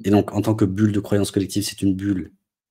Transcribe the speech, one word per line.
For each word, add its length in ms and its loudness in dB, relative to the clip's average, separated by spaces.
Et 60 0
donc, 220 4
en 100 0
tant 120 0
que 100 2
bulle 280 2
de 80 0
croyance 300 -2
collective, 340 -2
c'est 180 -8
une 120 2
bulle, 380 -4